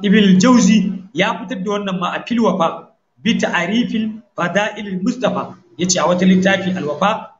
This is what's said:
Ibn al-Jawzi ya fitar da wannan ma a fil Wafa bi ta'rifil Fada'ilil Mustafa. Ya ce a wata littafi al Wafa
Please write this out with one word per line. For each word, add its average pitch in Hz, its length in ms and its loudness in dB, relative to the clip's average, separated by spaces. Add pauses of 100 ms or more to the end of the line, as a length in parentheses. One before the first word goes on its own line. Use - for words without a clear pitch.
Ibn 202 140 4
al-Jawzi 208 960 4
ya 220 260 0
fitar 196 240 -8
da 208 80 -4
wannan 196 280 -4
ma 175 140 -4
a 156 120 -6
fil 233 160 -2
Wafa 170 480 -2 (280)
bi 202 200 -2
ta'rifil 214 840 -2 (160)
Fada'ilil 190 640 -4
Mustafa. 156 540 -4 (220)
Ya 180 100 -2
ce 180 120 -8
a 151 60 0
wata 180 200 0
littafi 185 520 2
al 143 80 -6
Wafa 196 540 -4